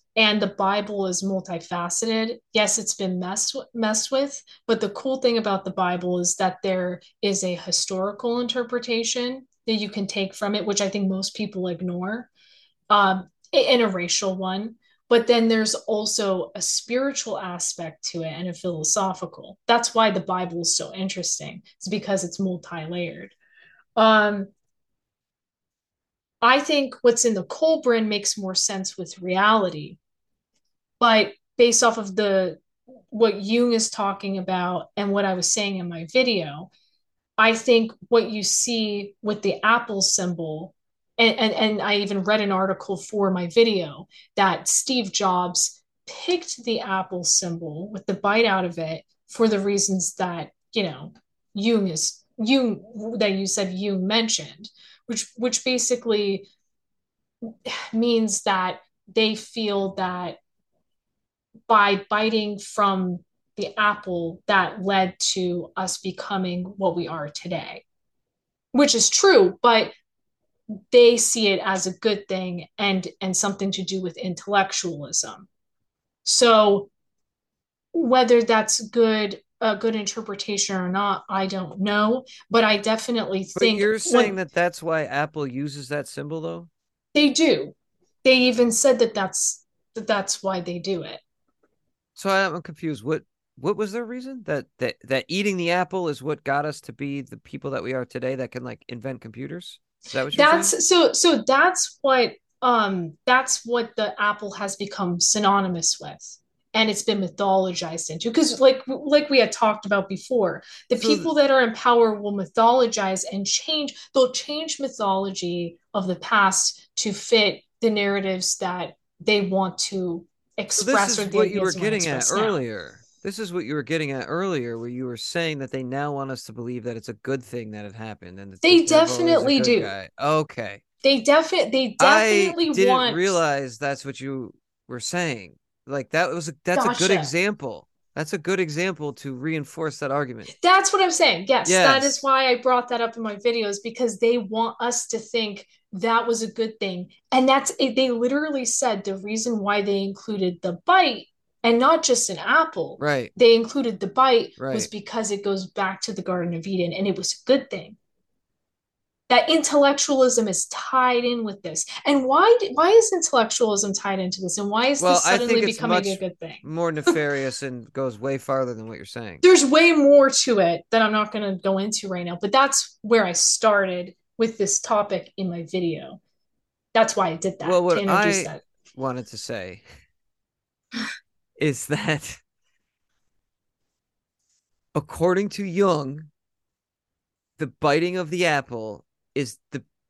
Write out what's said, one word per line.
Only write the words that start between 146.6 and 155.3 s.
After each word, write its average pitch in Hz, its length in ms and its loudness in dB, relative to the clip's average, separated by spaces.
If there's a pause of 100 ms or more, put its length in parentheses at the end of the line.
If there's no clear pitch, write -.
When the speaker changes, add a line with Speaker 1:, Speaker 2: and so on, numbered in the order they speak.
Speaker 1:
thing. 180 300 -8 (240)
And 262 160 4
that's 269 300 2
it. 254 160 0
They 262 160 2
literally 269 540 -2
said 214 380 -2
the 190 140 -6
reason 220 420 -4
why 202 220 0
they 196 220 0
included 196 580 -4
the 180 240 -6
bite 339 420 4 (380)
and 233 140 4
not 294 240 4
just - 260 2
an 185 80 -6
apple. 208 640 0
Speaker 2:
Right. 135 340 0
Speaker 1:
They 233 200 8
included 226 440 -2
the 196 80 -4
bite 254 500 4
was 135 280 -4
Speaker 2:
Right. - 60 -14
Speaker 1:
because 214 400 -6